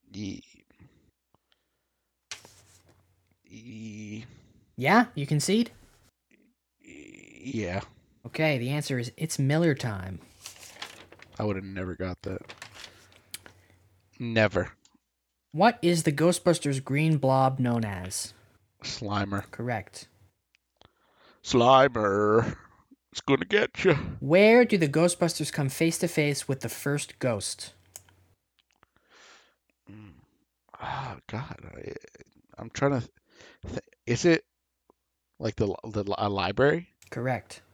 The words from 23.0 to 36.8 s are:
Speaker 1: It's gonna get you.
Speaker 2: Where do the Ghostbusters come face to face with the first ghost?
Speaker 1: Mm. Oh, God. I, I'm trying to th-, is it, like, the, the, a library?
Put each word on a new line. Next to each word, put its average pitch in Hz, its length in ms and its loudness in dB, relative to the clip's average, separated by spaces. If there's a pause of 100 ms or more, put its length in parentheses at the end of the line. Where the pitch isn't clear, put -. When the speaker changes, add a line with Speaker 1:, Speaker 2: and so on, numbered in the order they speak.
Speaker 1:
It's - 100 -10
gonna 131 240 2
get - 380 0
you. 180 100 6 (260)
Speaker 2:
Where 208 440 8
do 226 120 0
the 165 120 2
Ghostbusters 160 640 0
come 139 160 -2
face 165 300 0
to 175 100 -2
face 147 380 0
with 135 140 -4
the - 80 -8
first - 500 -6
ghost? - 540 -4 (2250)
Speaker 1:
Mm. 104 200 -20 (720)
Oh, 131 340 -10 (120)
God. 123 280 -10 (200)
I, - 160 -14 (680)
I'm 113 120 -12
trying 139 300 0
to 120 80 -8 (600)
th-, - 120 -8 (260)
is 120 180 -2
it, 165 200 4 (920)
like, 110 180 -6
the, 107 120 0 (160)
the, 104 200 -6 (140)
a 104 100 -2
library? 110 600 0 (220)